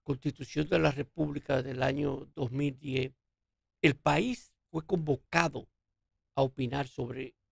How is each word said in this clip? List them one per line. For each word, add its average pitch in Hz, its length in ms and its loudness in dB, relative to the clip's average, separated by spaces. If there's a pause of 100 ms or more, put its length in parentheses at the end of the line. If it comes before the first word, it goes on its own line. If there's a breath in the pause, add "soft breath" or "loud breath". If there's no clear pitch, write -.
Constitución 143 680 -4
de 170 120 4
la 160 100 4
República 143 720 -2
del 131 200 -6
año 135 520 0
dos 131 160 -2
mil 135 280 -2
diez, 131 340 -4 (680)
el 139 140 6
país 180 580 0 (180)
fue 160 140 -6
convocado 156 840 0 (680)
a 139 80 4
opinar 131 460 -2
sobre 127 460 -8 (180)